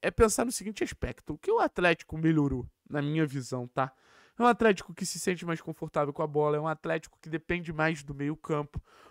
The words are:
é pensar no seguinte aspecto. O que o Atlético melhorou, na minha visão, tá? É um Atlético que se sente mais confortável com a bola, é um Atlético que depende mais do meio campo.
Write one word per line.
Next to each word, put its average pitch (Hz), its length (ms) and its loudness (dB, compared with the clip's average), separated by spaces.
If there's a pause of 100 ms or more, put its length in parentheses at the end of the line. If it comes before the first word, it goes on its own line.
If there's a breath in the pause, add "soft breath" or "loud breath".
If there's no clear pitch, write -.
é 190 80 0
pensar 226 340 4
no 247 60 -2
seguinte 196 320 -6
aspecto. - 520 -6
O - 40 -10
que - 100 -6
o 453 120 2
Atlético 175 580 2
melhorou, 147 500 2 (220)
na 147 100 -2
minha 151 240 0
visão, 127 440 -4
tá? 131 240 -2 (440 soft breath)
É 233 60 0
um 240 40 6
Atlético 220 460 4
que 185 140 -8
se - 140 -6
sente 175 260 -4
mais 165 140 -2
confortável 156 520 -4
com 160 100 -4
a 156 40 0
bola, 151 300 2
é 147 40 -2
um 156 60 -4
Atlético 160 560 -4
que 160 80 -16
depende 170 420 -4
mais 156 300 0
do 143 100 -12
meio 143 240 -4
campo. 147 460 -4 (280 soft breath)